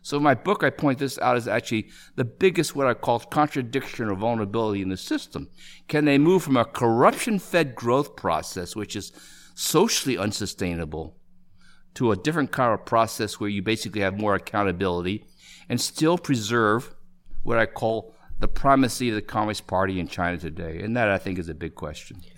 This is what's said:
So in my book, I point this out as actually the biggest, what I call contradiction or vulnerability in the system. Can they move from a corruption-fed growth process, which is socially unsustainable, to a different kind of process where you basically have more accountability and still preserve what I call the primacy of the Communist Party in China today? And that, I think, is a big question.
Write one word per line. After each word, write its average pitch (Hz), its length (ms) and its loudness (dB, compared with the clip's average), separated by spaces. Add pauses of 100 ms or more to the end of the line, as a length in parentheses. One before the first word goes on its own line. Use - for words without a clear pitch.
So - 140 -6
in 143 60 0
my 147 120 6
book, 190 300 0
I 196 60 4
point 139 280 0
this 135 200 -4
out 123 180 2
as 120 100 -2
actually 113 440 -2 (260)
the 127 80 0
biggest, 170 500 0
what 139 120 0
I 123 80 2
call 117 240 0
contradiction 127 880 -2
or 101 60 -2
vulnerability 107 680 -2
in 92 80 -4
the 95 80 -2
system. - 540 -8 (380)
Can 151 180 2
they 139 100 6
move 165 260 6
from 135 140 2
a 117 80 4
corruption-fed 156 1080 2
growth 123 420 0
process, 90 580 -4
which 107 220 -8
is 98 160 -8 (420)
socially - 640 2
unsustainable, 85 1000 -6 (760)
to 117 180 2
a 98 40 2
different 143 340 -2
kind 120 220 2
of 98 140 -4
process 113 520 0
where 104 120 -2
you 101 100 -2
basically 107 400 -2
have 95 180 0
more 104 160 2
accountability 92 920 -2 (420)
and 120 100 -2
still 156 380 0
preserve 117 800 0 (480)
what 117 160 2
I 113 80 4
call 113 480 -4 (240)
the - 100 4
primacy 131 640 4
of 107 60 0
the 104 60 -2
Communist 107 440 -4
Party 95 340 0
in 82 80 -4
China 87 300 -2
today? 82 420 -8
And 110 160 -4
that, 113 140 2
I 98 80 2
think, 92 200 -4
is 82 120 -6
a 80 40 -8
big 80 200 -8
question. - 480 -12 (160)